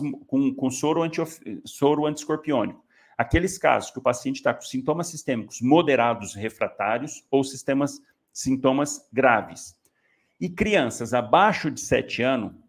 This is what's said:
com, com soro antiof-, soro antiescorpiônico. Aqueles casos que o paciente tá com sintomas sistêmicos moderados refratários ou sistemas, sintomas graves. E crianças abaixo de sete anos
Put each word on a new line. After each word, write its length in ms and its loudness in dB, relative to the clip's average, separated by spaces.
com, 300 2
com 160 -2
soro 320 0
antiof-, 640 -6
soro 400 2
antiescorpiônico. 760 -2
Aqueles 400 -2
casos 340 2
que 80 -14
o 20 -8
paciente 400 -2
tá 120 2
com 80 -12
sintomas 460 -4
sistêmicos 540 -8
moderados 720 4
refratários 960 -4
ou 140 4
sistemas, 580 -4
sintomas 800 0
graves. 640 0
E 80 -2
crianças 680 0
abaixo 560 4
de 120 -6
sete 400 0
anos 320 -2